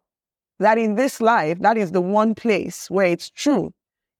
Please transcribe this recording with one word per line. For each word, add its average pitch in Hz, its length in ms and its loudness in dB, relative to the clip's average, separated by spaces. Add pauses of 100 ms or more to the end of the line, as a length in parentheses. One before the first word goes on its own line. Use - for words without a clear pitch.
(640)
that 220 160 4
in 220 160 0
this 254 260 -2
life, 185 400 0
that 220 160 2
is 190 160 -2
the 185 80 2
one 208 340 0
place - 560 -4
where 190 160 2
it's 170 240 -2
true. 180 420 -2 (480)